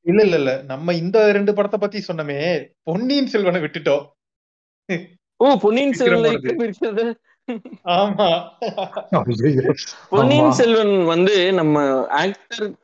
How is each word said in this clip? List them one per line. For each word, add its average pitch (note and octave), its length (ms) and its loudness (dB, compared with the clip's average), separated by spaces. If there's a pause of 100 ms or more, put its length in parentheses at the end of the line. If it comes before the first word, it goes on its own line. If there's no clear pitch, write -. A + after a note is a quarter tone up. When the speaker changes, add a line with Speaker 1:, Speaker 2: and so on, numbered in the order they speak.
Speaker 1:
இல்ல, F#3 220 2
இல்ல, F3+ 140 4
இல்ல. C3+ 260 -2
நம்ம C#3+ 320 -6
இந்த G3+ 380 2
ரெண்டு G3+ 220 0
படத்தை G3+ 260 -2
பத்தி G#3 280 -6
சொன்னோமே, D3+ 640 -4 (120)
பொன்னியின் B3+ 440 -2
செல்வனை F#3 360 0
விட்டுட்டோம். D3+ 460 -4 (1300)
Speaker 2:
ஓ, C4 200 4
பொன்னியின் A#3 420 0
செல்வன்ல - 40 -2
Speaker 1:
விக்ரமோடது. A#3 400 2
Speaker 2:
விக்ரம் - 200 -4
இருக்கிறது. A3+ 580 -4 (640)
Speaker 1:
ஆமா. F#3 640 0 (640)
Speaker 3:
ஐயையோ. C3 640 0 (340)
Speaker 2:
பொன்னியின் C4+ 360 4
Speaker 3:
ஆமா. D4+ 60 6
Speaker 2:
செல்வன் A3 540 2
வந்து F3+ 480 2
நம்ம D3 560 0
ஆக்டர் G3 760 -4